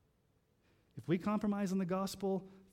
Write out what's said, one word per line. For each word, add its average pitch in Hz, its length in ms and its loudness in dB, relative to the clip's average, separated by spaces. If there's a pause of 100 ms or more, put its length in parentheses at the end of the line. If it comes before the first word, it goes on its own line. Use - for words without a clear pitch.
(960)
If 131 100 -12
we 170 100 4
compromise 208 540 0
on 190 60 2
the 190 80 0
gospel, 190 600 -2 (280)